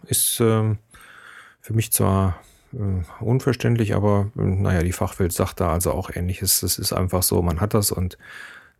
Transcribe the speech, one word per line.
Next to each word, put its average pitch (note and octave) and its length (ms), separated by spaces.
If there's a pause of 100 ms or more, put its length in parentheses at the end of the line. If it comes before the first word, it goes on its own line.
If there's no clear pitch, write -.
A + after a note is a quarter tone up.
Ist, - 340
ähm, A2 380 (840)
für - 140
mich A2 180
zwar, F#2+ 480 (320)
äh, F#2+ 500
unverständlich, A#2 720
aber, G2+ 420
äh, - 60
naja, F#2+ 400
die F2+ 100
Fachwelt G2 400
sagt - 280
da E2+ 120
also E2 200
auch F2+ 220
Ähnliches. F2+ 480
Es F#2+ 160
ist F2 140
einfach F2+ 300
so, F#2 200
man E2+ 180
hat G#2+ 140
das G#2 180
und F2+ 260 (600)